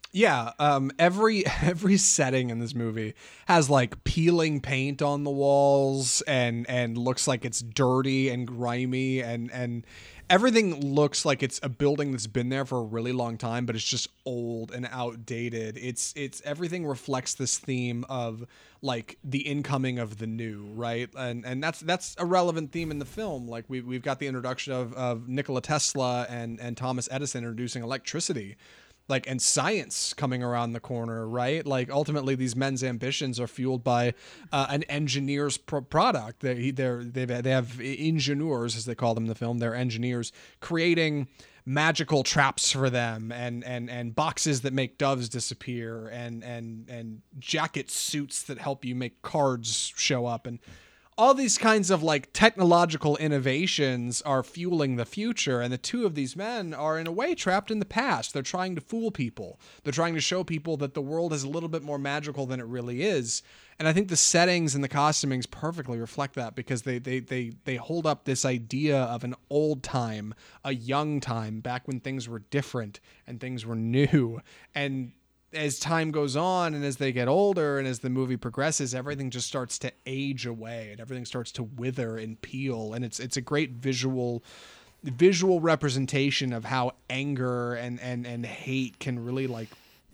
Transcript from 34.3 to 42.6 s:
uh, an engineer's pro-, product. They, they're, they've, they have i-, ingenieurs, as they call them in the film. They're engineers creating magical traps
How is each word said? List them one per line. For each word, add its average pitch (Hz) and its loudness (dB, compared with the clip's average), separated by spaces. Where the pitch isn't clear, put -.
uh, 139 2
an 143 0
engineer's 143 0
pro-, - -4
product. 151 2
They, 127 0
they're, 123 -2
they've, 123 -4
they 123 0
have 123 0
i-, 117 -8
ingenieurs, 139 0
as 110 -6
they 117 -4
call 117 2
them 113 0
in 113 0
the 110 -2
film. 120 -2
They're 117 0
engineers 120 -2
creating 165 2
magical 151 4
traps - 4